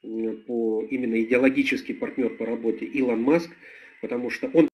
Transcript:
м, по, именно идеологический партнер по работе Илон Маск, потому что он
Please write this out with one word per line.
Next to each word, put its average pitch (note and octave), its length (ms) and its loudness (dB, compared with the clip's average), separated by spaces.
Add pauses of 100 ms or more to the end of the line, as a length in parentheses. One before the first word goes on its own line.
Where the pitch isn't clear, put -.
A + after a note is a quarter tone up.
м, A2 340 -4 (100)
по, A2+ 440 0
именно B2 300 0
идеологический C3 720 2
партнер A#2 440 -4
по A2+ 80 -4
работе A2+ 400 -2
Илон A#2+ 360 0
Маск, D#3+ 280 4 (520)
потому B2 280 -4
что - 240 -6
он D#3+ 200 8